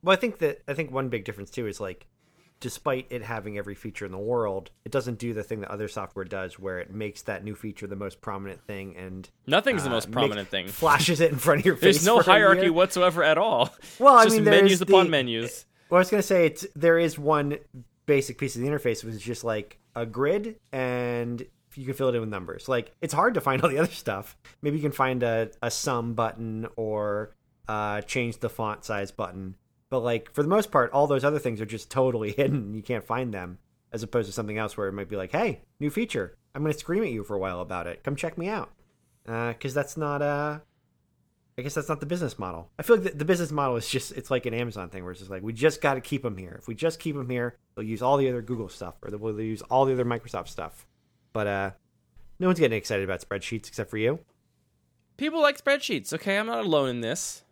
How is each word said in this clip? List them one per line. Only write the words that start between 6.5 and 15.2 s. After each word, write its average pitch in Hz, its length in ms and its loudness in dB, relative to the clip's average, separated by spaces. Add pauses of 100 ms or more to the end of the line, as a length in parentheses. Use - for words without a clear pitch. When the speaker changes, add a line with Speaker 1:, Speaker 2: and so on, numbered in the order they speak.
Speaker 1:
where 92 200 -6
it 90 140 -10
makes 104 300 -8
that 95 200 -8
new 104 120 -10
feature 104 320 -12
the 98 100 -10
most 98 240 -10
prominent 98 460 -10
thing 98 300 -12
and, 92 340 -14 (160)
Speaker 2:
Nothing's 185 360 2
the 139 60 -2
Speaker 1:
uh, 123 40 -2
Speaker 2:
most 113 160 -2
Speaker 1:
makes, 107 60 -12
Speaker 2:
prominent 104 340 0
thing. 95 200 -4
Speaker 1:
flashes 151 540 2
it 160 100 4
in 139 60 -2
front 143 220 4
of - 60 2
your 180 100 4
Speaker 2:
There's 190 220 6
Speaker 1:
face 165 80 2
Speaker 2:
no 226 140 8
Speaker 1:
for 185 100 6
a - 40 12
Speaker 2:
hierarchy 190 280 8
Speaker 1:
year. 175 100 4
Speaker 2:
whatsoever 180 520 4
at 156 140 6
all. 165 360 2 (240)
Speaker 1:
Well, 269 160 10
I 226 100 12
Speaker 2:
Just 220 120 6
Speaker 1:
mean, 160 80 4
Speaker 2:
menus 160 180 10 (100)
Speaker 1:
there's 175 100 4
Speaker 2:
upon 190 240 8
Speaker 1:
the 165 40 2
Speaker 2:
menus. 120 540 0 (240)